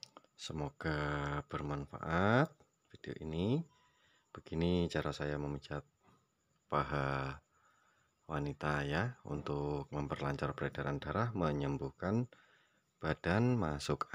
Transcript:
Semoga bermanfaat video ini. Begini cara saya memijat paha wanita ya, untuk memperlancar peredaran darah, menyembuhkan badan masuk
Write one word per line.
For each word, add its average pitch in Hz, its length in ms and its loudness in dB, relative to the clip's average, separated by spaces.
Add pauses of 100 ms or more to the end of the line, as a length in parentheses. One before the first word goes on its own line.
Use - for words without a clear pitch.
(340)
Semoga 147 1120 -2
bermanfaat 139 1040 2 (400)
video - 320 -10
ini. 90 400 2 (720)
Begini 87 560 2
cara 76 240 -2
saya 73 240 -4
memijat 71 480 -6 (800)
paha 139 720 0 (840)
wanita 147 640 -2
ya, 127 400 0
untuk 147 640 -2
memperlancar 143 640 -2
peredaran 143 400 -2
darah, 113 400 0
menyembuhkan 87 880 0 (720)
badan 107 640 2
masuk 73 540 0